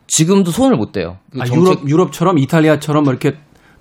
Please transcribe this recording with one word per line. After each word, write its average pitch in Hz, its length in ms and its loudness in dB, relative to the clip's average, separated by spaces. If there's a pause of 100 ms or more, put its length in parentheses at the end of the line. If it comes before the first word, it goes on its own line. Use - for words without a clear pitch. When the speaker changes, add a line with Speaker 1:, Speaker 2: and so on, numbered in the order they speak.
Speaker 1:
지금도 175 440 0
손을 240 260 2
못 104 140 -4
대요. 90 260 -8 (140)
그 127 100 -10
Speaker 2:
아, 127 40 -6
Speaker 1:
정책- 127 120 0 (220)
Speaker 2:
유럽, 143 100 -6
유럽처럼 170 480 0
이탈리아처럼 151 680 0
뭐 139 80 2
이렇게 143 200 -2 (500)